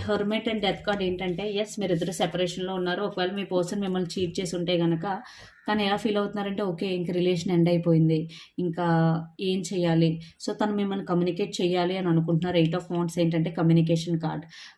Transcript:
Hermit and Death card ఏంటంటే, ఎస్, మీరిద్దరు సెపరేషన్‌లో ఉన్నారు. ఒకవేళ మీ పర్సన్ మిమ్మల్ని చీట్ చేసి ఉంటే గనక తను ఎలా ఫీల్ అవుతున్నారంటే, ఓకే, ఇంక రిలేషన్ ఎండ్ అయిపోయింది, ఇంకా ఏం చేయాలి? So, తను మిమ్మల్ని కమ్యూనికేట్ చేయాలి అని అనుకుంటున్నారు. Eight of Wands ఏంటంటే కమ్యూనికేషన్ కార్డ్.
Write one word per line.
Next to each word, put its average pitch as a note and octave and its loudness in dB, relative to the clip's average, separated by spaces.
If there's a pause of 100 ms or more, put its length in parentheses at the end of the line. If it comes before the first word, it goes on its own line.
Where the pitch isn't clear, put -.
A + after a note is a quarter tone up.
Hermit G#3 0
and A3+ -2
Death F#3 -2
card G3+ 0
ఏంటంటే, F3+ -2 (180)
ఎస్, G#3+ -8
మీరిద్దరు F3+ 0
సెపరేషన్‌లో F3+ -2
ఉన్నారు. F3+ -2
ఒకవేళ F#3+ -2
మీ G3 -4
పర్సన్ F3+ -2
మిమ్మల్ని F#3 -2
చీట్ F3+ -2
చేసి F3+ -4
ఉంటే F3 0
గనక E3+ 2 (600)
తను G#3+ 0
ఎలా G3+ 2
ఫీల్ G#3 0
అవుతున్నారంటే, G3+ -2
ఓకే, F#3+ -2
ఇంక F3+ -2
రిలేషన్ F3+ 0
ఎండ్ E3+ 6
అయిపోయింది, E3 4 (380)
ఇంకా F3 -2 (540)
ఏం F#3+ 0
చేయాలి? E3 2 (240)
So, G#3 -2
తను G#3 -2
మిమ్మల్ని G3 -2
కమ్యూనికేట్ F3 0
చేయాలి F3+ 0
అని F#3 0
అనుకుంటున్నారు. E3+ 2
Eight E3 2
of E3+ -10
Wands F3 -2
ఏంటంటే E3+ 0
కమ్యూనికేషన్ E3 2
కార్డ్. D#3 -6 (320)